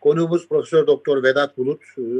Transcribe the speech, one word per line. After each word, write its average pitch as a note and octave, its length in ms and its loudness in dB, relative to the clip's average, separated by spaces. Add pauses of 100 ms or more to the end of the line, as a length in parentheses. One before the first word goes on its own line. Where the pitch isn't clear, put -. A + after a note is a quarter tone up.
Konuğumuz E3 480 0
Profesör D3+ 380 0
Doktor C#3 360 0
Vedat C#3 340 0
Bulut, C3 240 -4 (160)
e, C3+ 40 -8 (180)